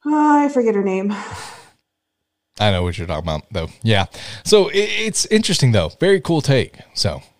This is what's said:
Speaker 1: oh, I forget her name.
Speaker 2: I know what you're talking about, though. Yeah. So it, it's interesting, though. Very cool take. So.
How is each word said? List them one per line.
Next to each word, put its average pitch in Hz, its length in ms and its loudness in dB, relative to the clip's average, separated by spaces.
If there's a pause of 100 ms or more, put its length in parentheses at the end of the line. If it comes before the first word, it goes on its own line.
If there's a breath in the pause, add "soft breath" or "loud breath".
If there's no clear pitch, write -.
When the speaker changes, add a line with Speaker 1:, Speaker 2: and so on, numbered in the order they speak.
Speaker 1:
oh, 302 400 4
I 277 40 0
forget 233 260 0
her 196 80 0
name. 196 320 -2 (1500 loud breath)
Speaker 2:
I 104 100 4
know 90 120 0
what 87 140 -2
you're 85 100 -8
talking 80 160 -4
about, 78 200 -4 (100)
though. 82 160 -4 (140)
Yeah. 101 240 2 (360 loud breath)
So 202 240 4
it, 208 220 0
it's 214 380 -4
interesting, 180 440 2
though. 90 300 0
Very 190 180 4
cool 165 220 -2
take. 135 340 0 (180)
So. 78 280 -4 (180)